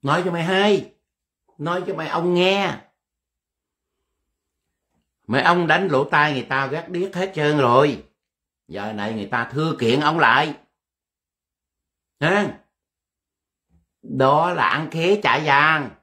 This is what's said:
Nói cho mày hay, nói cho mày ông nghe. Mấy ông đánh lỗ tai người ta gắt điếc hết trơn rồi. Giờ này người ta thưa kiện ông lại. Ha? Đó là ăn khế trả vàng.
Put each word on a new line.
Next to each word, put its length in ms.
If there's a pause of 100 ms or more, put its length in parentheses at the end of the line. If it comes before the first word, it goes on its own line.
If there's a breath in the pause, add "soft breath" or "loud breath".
Nói 220
cho 80
mày 120
hay, 500 (640)
nói 280
cho 80
mày 140
ông 260
nghe. 440 (2500)
Mấy 160
ông 240
đánh 220
lỗ 160
tai 280
người 160
ta 180
gắt 220
điếc 260
hết 200
trơn 240
rồi. 500 (600)
Giờ 240
này 220
người 160
ta 220
thưa 280
kiện 200
ông 180
lại. 400 (1600)
Ha? 380 (1400)
Đó 500
là 160
ăn 220
khế 320
trả 220
vàng. 460 (120)